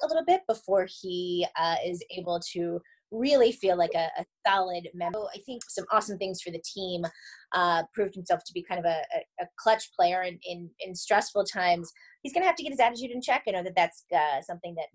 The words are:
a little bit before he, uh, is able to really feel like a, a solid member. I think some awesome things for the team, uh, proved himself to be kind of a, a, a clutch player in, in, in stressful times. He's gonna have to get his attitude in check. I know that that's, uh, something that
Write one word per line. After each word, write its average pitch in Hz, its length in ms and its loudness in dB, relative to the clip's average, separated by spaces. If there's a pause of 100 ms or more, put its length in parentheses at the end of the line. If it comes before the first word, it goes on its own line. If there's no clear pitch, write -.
a 320 40 2
little 320 200 0
bit 370 200 4
before 196 400 2 (140)
he, 180 460 -2 (120)
uh, 165 260 2
is 175 200 -6 (120)
able 175 220 -4 (140)
to 175 280 -4 (300)
really 247 400 6
feel 185 260 2
like 170 200 4
a, 165 120 2 (100)
a 185 60 -6 (220)
solid 185 480 2
member. 180 240 -4 (160)
I 202 100 -14
think 247 240 -12
some 185 220 -6
awesome 208 260 2
things 190 240 -4
for 175 120 -8
the 165 120 -10
team, 180 400 -6 (460)
uh, 175 320 4 (100)
proved 202 220 -2
himself 180 320 -2
to - 60 -16
be 180 100 -6
kind 180 160 -6
of 165 60 -4
a, 165 180 0 (380)
a, 180 40 -6
a - 40 -10 (100)
clutch 220 400 2
player 180 240 4
in, 180 220 -6
in, 175 340 -10
in 185 160 -10
stressful 208 500 2
times. 175 460 0 (320)
He's 277 100 -8
gonna 349 140 2
have 349 80 6
to 339 80 -8
get 285 80 -6
his 277 80 -2
attitude 240 320 2
in 247 100 -6
check. 269 280 0
I - 20 2
know 185 140 -2
that 185 100 -8
that's, 175 300 2 (100)
uh, 151 280 2
something 175 340 -10
that 160 180 -6